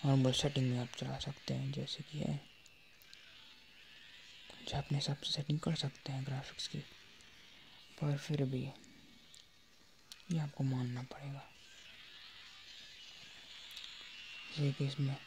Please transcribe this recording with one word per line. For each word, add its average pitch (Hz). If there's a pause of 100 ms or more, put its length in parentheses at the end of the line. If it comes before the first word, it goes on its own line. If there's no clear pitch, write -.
Normal 135
setting 131
में 123
आप 123 (100)
चला 131
सकते -
हैं, 135
जैसे 139
कि 151
है, 147 (2250)
जो 139
अपने 143
हिसाब 143
से -
सेटिंग 147
कर 165
सकते -
हैं 135
graphics 135
की, 143 (1200)
पर 143
फिर 143
भी 131
ये -
आपको 143
मानना 127
पड़ेगा। 139 (3000)
जैसे 143
कि 139
इसमें 135 (120)